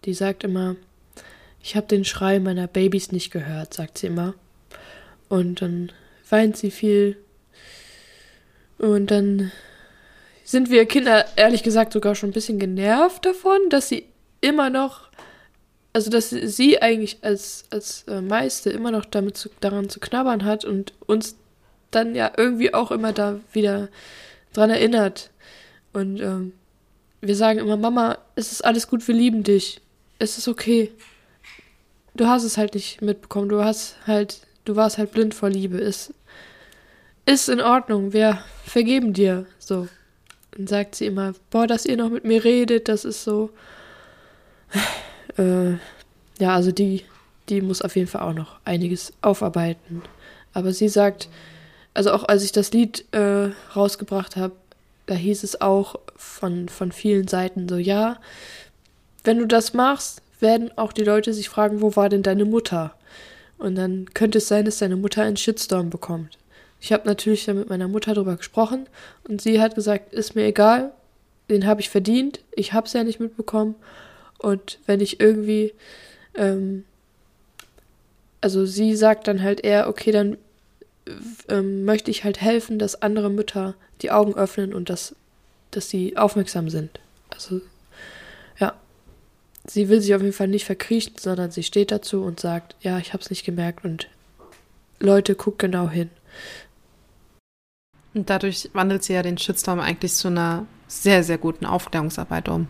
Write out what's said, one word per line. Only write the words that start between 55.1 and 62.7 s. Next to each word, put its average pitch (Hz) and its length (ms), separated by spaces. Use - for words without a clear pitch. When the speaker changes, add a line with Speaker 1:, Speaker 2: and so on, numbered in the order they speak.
Speaker 1:
hieß 196 280
es - 200
auch 196 340
von, 175 520
von 180 240
vielen 196 360
Seiten 185 400
so, 180 80
„Ja, 202 440
wenn 226 140
du 233 80
das 226 260
machst, 262 480
werden 233 360
auch 214 160
die 214 120
Leute 214 280
sich 208 160
fragen, 208 320
wo 208 160
war 202 140
denn 202 120
deine 196 220
Mutter?“ 208 500